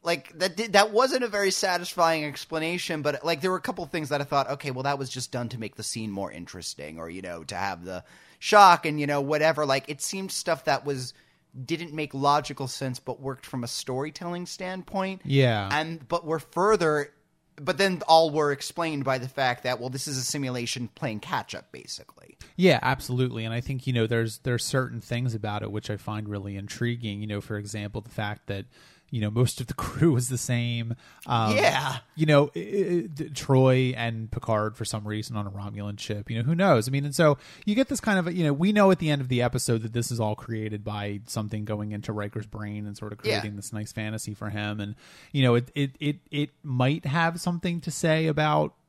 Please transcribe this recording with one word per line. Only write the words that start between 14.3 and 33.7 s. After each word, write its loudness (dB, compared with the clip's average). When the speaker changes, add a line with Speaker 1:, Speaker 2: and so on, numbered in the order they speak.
Speaker 1:
standpoint. -6
Speaker 2:
Yeah. 4
Speaker 1:
And, -4
but -2
were -2
further, 2
but -2
then 2
all 8
were 2
explained -4
by 2
the -6
fact 0
that, 0
well, -6
this -6
is -4
a -4
simulation -4
playing -6
catch-up, -6
basically. -16
Speaker 2:
Yeah, 6
absolutely. 0
And -6
I -2
think, -6
you 0
know, 4
there's, 0
there's -2
certain -2
things -2
about -4
it -6
which -6
I -4
find -6
really -6
intriguing. -4
You -6
know, -4
for -6
example, -8
the -18
fact -6
that, -6
you -2
know, 0
most 2
of -6
the -6
<laughs> -6
crew 4
is 0
the -4
same. -2
Um, 2
Speaker 1:
Yeah. 2
Speaker 2:
you 2
know, 6
i-, -4
i-, 0
d-, -8
Troy 4